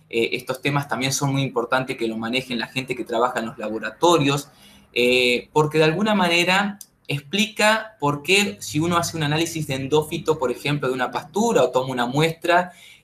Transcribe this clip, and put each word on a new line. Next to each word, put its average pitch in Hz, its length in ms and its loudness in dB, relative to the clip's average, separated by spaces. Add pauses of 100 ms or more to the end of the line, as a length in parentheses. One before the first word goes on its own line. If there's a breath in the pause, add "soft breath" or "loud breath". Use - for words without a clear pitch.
Eh, 113 240 0
estos - 300 -6
temas 143 260 -2
también 127 240 -4
son 139 200 -2
muy 139 100 0
importantes 127 560 -2
que 117 100 -2
lo 110 80 -4
manejen 117 420 -4
la 113 100 -6
gente 131 260 -6
que 107 100 -8
trabaja 117 360 -2
en 113 60 -6
los 110 120 -12
laboratorios, 139 920 0 (460 loud breath)
eh, 123 580 2
porque 151 240 2
de 156 80 6
alguna 202 300 2
manera 185 640 2 (300)
explica 214 920 0
por 143 220 0
qué 202 380 2
si 147 200 -4
uno 175 160 2
hace 170 200 -2
un 160 60 -2
análisis 156 440 -2
de 135 80 -4
endófito, 151 640 0
por 123 120 0
ejemplo, 139 380 -2
de 131 60 0
una 127 160 -2
pastura 190 520 0
o 123 80 2
toma 131 220 0
una 123 140 -2
muestra 160 640 2 (320 loud breath)